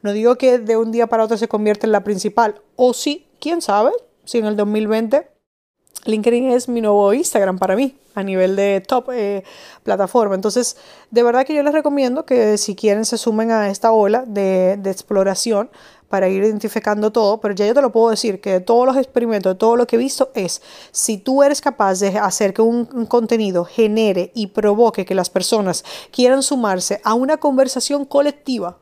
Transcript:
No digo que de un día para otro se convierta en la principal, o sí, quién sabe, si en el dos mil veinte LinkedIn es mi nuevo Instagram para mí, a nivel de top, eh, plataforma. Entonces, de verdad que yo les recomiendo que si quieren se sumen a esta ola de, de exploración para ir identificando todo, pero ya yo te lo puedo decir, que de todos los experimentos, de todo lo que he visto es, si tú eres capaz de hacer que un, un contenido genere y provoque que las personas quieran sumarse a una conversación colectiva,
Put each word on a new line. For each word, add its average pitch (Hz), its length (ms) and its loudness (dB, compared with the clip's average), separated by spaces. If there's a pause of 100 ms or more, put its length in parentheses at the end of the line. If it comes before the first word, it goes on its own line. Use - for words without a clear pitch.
No 208 80 -4
digo 226 240 2
que 254 240 2
de 220 180 0
un 226 140 -2
día 226 160 0
para 220 160 2
otro 220 140 0
se 220 100 -4
convierta 214 400 -2
en 214 60 2
la 202 100 2
principal, 208 580 -2 (140)
o 247 180 2
sí, 294 340 -6 (120)
quién 339 220 -4
sabe, 214 300 2 (320)
si - 140 -4
en 220 80 0
el 208 100 -2
dos 208 120 0
mil 214 200 -2
veinte 226 440 -2 (720)
LinkedIn 240 460 0
es 247 180 0
mi 240 100 -2
nuevo 208 340 4
Instagram 196 460 0
para 190 160 0
mí, 262 220 -2 (180)
a 196 80 -6
nivel 190 320 0
de 196 300 0
top, 247 260 -2
eh, 202 320 -4 (400)
plataforma. 202 500 0
Entonces, 208 440 -2 (340)
de 240 120 4
verdad 240 220 2
que 311 80 -6
yo 294 80 0
les 285 120 0
recomiendo 285 520 0
que 220 320 2
si - 160 -4
quieren 208 300 0
se 226 140 -4
sumen 220 340 -2
a 214 180 0
esta 214 220 0
ola 220 340 2
de, 190 520 0
de 196 140 -6
exploración 196 800 -2 (380)
para 185 220 0
ir 190 120 -2
identificando 214 720 -2
todo, 220 300 0
pero 202 120 -4
ya 202 140 0
yo 226 60 2
te 285 80 4
lo 254 100 0
puedo 226 200 4
decir, 214 280 -4
que 196 140 -4
de 185 80 2
todos 240 240 2
los 262 100 2
experimentos, 226 580 -2
de 185 60 -8
todo 226 160 4
lo 240 120 2
que 233 100 0
he - 20 4
visto 262 340 -2
es, 190 280 -6 (300)
si - 260 -4
tú 262 260 2
eres 285 160 2
capaz 196 400 0
de 196 180 0
hacer 202 360 0
que 220 80 0
un, 233 320 0
un 233 120 -4
contenido 214 600 0
genere 214 680 0
y 214 140 -4
provoque 208 580 2
que - 80 -4
las 185 160 0
personas 190 540 -2 (280)
quieran 254 320 2
sumarse 202 600 -2
a 214 100 2
una 262 240 0
conversación 269 680 0
colectiva, 269 760 -2